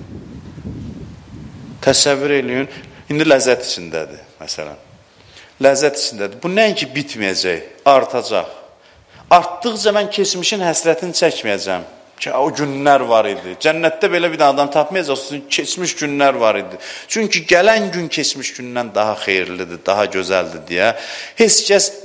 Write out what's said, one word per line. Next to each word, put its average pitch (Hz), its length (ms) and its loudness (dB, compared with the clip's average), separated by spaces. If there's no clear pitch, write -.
Təsəvvür 143 540 2
eləyin, 127 320 -2
indi 151 160 2
ləzzət 131 400 6
içindədir, 78 560 -8
məsələn. 76 400 -12
Ləzzət 139 320 4
içindədir. 101 460 -6
Bu 170 100 -2
nəinki 202 400 2
bitməyəcək, 95 960 -4
artacaq. 120 640 2
Artdıqca 208 640 2
mən 202 160 -2
keçmişin 190 480 -2
həsrətini 165 560 0
çəkməyəcəm. 98 720 0
Ki, - 80 -6
o 139 240 0
günlər 139 560 2
var 110 160 4
idi. 92 320 -6
Cənnətdə 160 560 0
belə 175 160 2
bir 156 160 2
adam 139 240 2
tapmayacaqsınız, 147 800 -2
keçmiş 165 480 -4
günlər 143 400 2
var 107 240 2
idi. - 160 -12
Çünki 196 420 -2
gələn 202 400 4
gün 170 180 -6
keçmiş - 520 -4
gündən 123 340 -6
daha 104 320 0
xeyirlidir, 90 560 -2
daha 101 240 2
gözəldir 90 640 -2
deyə. 92 240 2
Heç 220 240 4
kəs 196 280 2